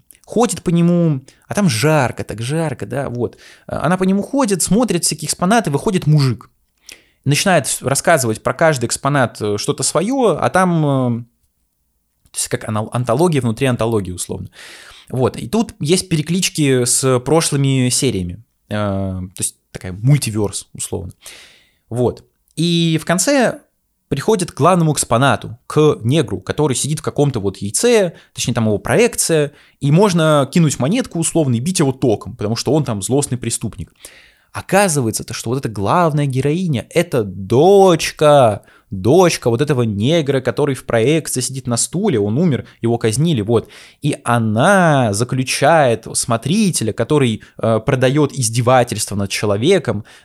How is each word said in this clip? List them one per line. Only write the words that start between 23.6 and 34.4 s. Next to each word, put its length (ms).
приходит 440
к 60
главному 360
экспонату, 640
к 340
негру, 380
который 360
сидит 240
в 40
каком-то 360
вот 180
яйце, 560
точнее, 200
там 120
его 140
проекция, 720
и 120
можно 600
кинуть 280
монетку, 400
условно, 360
и 40
бить 200
его 120
током, 440
потому 200
что 180
он 100
там 180
злостный 360
преступник. 540